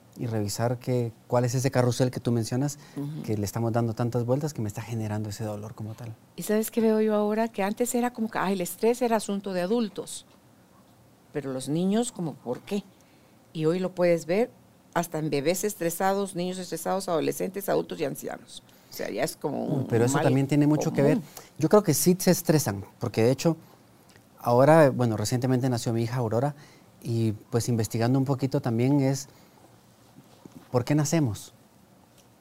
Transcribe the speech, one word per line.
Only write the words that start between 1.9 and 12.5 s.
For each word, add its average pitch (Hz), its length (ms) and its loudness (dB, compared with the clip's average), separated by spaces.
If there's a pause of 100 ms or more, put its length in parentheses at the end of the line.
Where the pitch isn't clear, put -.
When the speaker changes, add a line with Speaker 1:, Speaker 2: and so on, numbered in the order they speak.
Speaker 1:
que - 80 -8
tú 123 100 -2
mencionas, 123 480 -2 (180)
Speaker 2:
Ujú. 147 260 -8
Speaker 1:
que 110 140 -4
le 101 80 -2
estamos 113 280 -2
dando 117 220 0
tantas 120 300 -2
vueltas 143 300 0
que 120 80 -6
me 107 60 -4
está 113 140 -10
generando 107 480 -6
ese 104 120 -10
dolor 107 320 -8
como 107 200 -10
tal. 113 200 -14 (220)
Speaker 2:
¿Y 175 60 -10
sabes 214 280 -2
qué 233 100 -2
veo 220 200 2
yo 214 140 2
ahora? 214 340 0
Que 202 160 -6
antes 208 320 -2
era 240 160 -2
como 220 180 -6
que, - 80 -6
"Ay, 175 140 0
el 196 80 -2
estrés 226 420 -2
era 233 140 2
asunto 202 360 -4
de 180 100 -2
adultos". 214 640 -4 (1080)
Pero 135 200 -6
los 131 160 -8
niños, 196 440 0
como, 160 220 -6
"¿por 117 260 -8